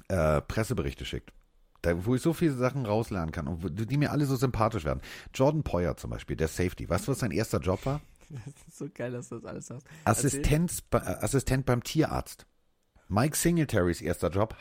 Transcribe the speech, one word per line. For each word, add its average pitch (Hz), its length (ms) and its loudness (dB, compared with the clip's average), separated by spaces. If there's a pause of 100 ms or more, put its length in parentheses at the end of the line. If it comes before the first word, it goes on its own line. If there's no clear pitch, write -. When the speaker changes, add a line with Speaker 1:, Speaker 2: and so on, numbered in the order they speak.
Speaker 1:
äh, 78 340 4
Presseberichte 87 640 -2
schickt, - 260 -8 (520)
da, 87 220 0
wo 127 100 2
ich 123 60 0
so 165 120 2
viele 156 200 2
Sachen 127 320 0
rauslernen 104 460 0
kann 78 160 -6
und 82 160 -4
wo, 92 60 -2
die 110 280 -2
mir 147 140 2
alle 147 140 2
so 135 100 0
sympathisch 110 480 2
werden. 67 180 0 (320)
Jordan 151 300 4
Poyer 87 320 0
zum - 140 -10
Beispiel, 57 280 -6
der 80 100 2
Safety. - 420 -2
Weißt 87 180 0
du, 139 40 2
was 127 80 -2
sein 110 120 -2
erster 101 280 0
Job 90 260 -2
war? 143 200 -2
Speaker 2:
<laughs> - 60 -20 (180)
Das 135 380 -14
ist - 120 -20
so 143 120 -10
geil, 123 200 -8
dass 123 180 -10
du - 60 -10
das 113 100 -12
alles - 220 -12
sagst. - 180 -14 (200)
Speaker 1:
Assistenz 147 720 2
Speaker 2:
Erzähl. - 120 -12
Speaker 1:
bei, 120 100 4
äh, - 240 -2
Assistent 131 440 2
beim 123 160 2
Tierarzt. - 640 -2 (640)
Mike 127 280 2
Singletaries 120 640 4
erster 85 300 0
Job, 98 300 0